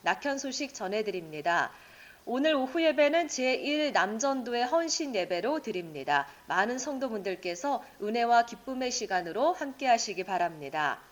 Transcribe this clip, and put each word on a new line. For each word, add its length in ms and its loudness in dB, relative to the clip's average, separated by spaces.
낙현 340 0
소식 380 -6
전해드립니다. 960 -2
오늘 260 2
오후 300 0
예배는 460 4
제일 640 0
남전도의 720 0
헌신 500 0
예배로 480 0
드립니다. 640 -2
많은 320 0
성도분들께서 1040 -4
은혜와 420 4
기쁨의 460 -6
시간으로 640 0
함께하시기 680 0
바랍니다. 760 -2